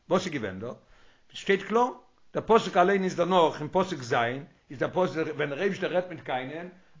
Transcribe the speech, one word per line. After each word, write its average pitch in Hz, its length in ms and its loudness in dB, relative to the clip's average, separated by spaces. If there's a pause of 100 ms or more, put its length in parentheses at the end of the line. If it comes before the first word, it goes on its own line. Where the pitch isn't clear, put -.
וואס 180 180 2
איז 160 60 -8
געווען 104 260 -6
דא? 113 140 -8 (600)
שטייט 196 300 0
קלאר? 240 280 2 (440)
דער 151 120 -2
פסוק 196 300 4
אליין 190 280 6
איז 180 120 -4
דא 170 80 2
נאך, 170 360 4
אין 151 120 -6
פסוק 175 300 0
זיין, 123 420 -2 (260)
איז 135 80 -12
דער 151 120 -2
פסוק, 180 260 0 (200)
ווען 147 140 -2
דער 139 80 -6
רבי 190 200 -2
דער 165 140 -2
רעדט 180 180 0
מיט 156 140 -12
קיינען, 143 440 -6 (320)